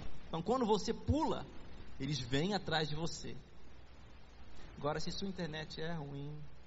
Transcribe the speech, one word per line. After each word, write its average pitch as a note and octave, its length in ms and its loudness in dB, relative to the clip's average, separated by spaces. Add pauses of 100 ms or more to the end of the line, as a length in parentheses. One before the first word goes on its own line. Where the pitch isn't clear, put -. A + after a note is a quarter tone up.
(260)
Então, E3 160 -2
quando A#3+ 240 4
você G#3+ 280 6
pula, A3 520 4 (540)
eles C#3 180 2
vêm C3+ 360 2
atrás D#3+ 340 2
de D3+ 80 0
você. D3 400 -2 (1400)
Agora, D3+ 240 0
se F3 100 2
sua G3 160 0
internet D#3 540 -4
é E3 120 0
ruim, C#3+ 400 -4 (340)